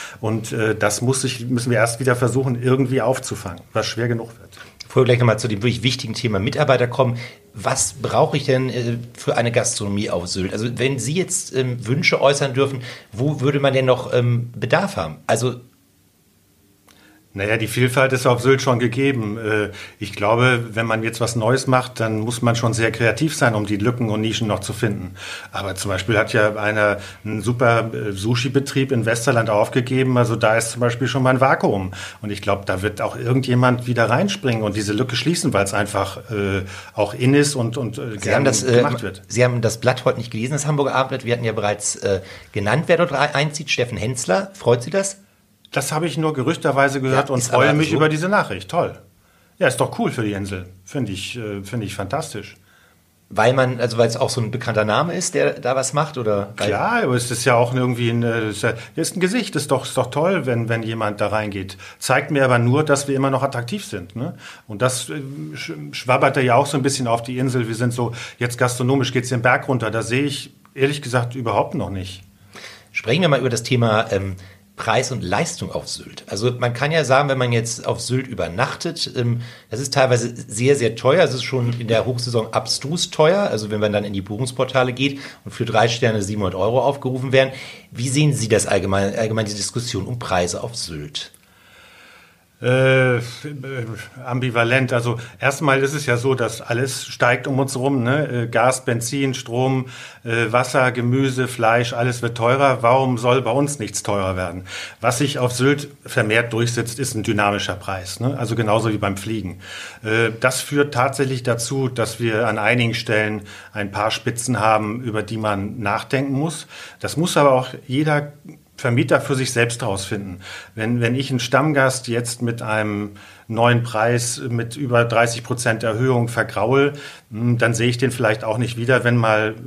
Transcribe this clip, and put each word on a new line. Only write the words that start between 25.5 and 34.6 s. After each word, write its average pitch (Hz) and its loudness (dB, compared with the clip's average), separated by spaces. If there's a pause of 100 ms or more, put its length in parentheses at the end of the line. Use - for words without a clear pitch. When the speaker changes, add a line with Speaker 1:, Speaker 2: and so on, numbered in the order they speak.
Speaker 1:
Aber 95 -6
zum 101 -4
Beispiel 95 0
hat 113 0
ja 107 2
einer 104 0 (260)
einen 107 -6
super, 117 2
äh, 113 -6
Sushi-Betrieb 131 -2
in 113 0
Westerland 117 2
aufgegeben. 123 2
Also 117 2
da 110 4
ist 117 -2
zum 120 -8
Beispiel 120 0
schon 131 -2
mal 127 4
ein 127 2
Vakuum. 127 2 (260)
Und 107 -8
ich 101 -8
glaube, 98 0
da 95 -2
wird 104 -2
auch 117 -4
irgendjemand 123 2
wieder 117 2
reinspringen 131 0